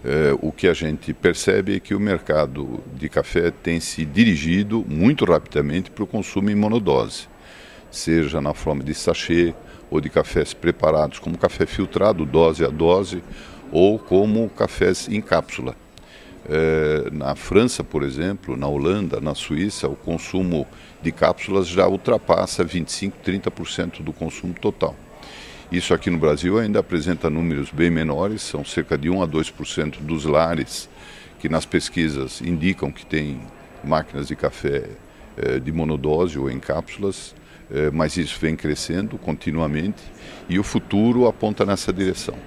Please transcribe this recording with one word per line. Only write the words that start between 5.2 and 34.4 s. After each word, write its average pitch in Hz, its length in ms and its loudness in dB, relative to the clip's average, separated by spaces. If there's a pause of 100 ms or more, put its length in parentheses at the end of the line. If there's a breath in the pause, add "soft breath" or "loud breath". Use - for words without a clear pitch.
rapidamente 78 680 2
pro 104 160 -6
consumo 98 420 -2
em 104 60 2
monodose, 101 720 2 (640 loud breath)
seja 80 500 0
na 73 140 -2
forma 73 300 -4
de 76 100 -4
sachê 85 580 2 (380 loud breath)
ou 78 100 2
de 73 80 -6
cafés 78 460 0
preparados, 78 640 2
como 85 180 -6
café 87 300 0
filtrado, 95 580 0
dose 78 400 4
a 69 40 2
dose, 85 520 2 (520 loud breath)
ou 98 260 6
como 107 520 4
cafés - 580 0
em 104 120 -2
cápsula. 69 540 -2 (760 loud breath)
É, 78 640 2
na 69 240 -4
França, 110 480 2
por 71 220 -2
exemplo, 69 520 -4
na 69 120 -2
Holanda, 80 520 0
na 73 140 -4
Suíça, 82 540 -2
o 71 80 -4
consumo 85 720 -2 (340 loud breath)
de 82 80 0
cápsulas - 560 2
já 92 220 4
ultrapassa 95 760 2
vinte 85 260 -2
e - 40 -8
cinco, 98 320 -6
trinta 92 260 -2
por 85 180 -10
cento - 360 -6
do 78 80 -6
consumo 85 420 -8
total. 78 400 -2 (760 loud breath)
Isso 87 220 0
aqui 85 180 2
no 85 80 2
Brasil 80 420 4
ainda 104 180 2
apresenta 85 500 0
números 76 440 0
bem 82 180 4
menores, 82 500 0
são 73 240 -6
cerca 76 320 -2
de 71 140 -2
um 92 100 0
a 90 60 2
dois 80 240 -2
por - 160 -12
cento 76 340 -4
dos 76 240 -4
lares 78 640 0 (520 loud breath)
que - 80 -4
nas 80 180 0
pesquisas 76 720 -2
indicam 80 520 -2
que - 120 -16
tem 73 360 -4 (420)
máquinas 73 460 -2
de 73 80 -6
café, 71 480 -2 (520 loud breath)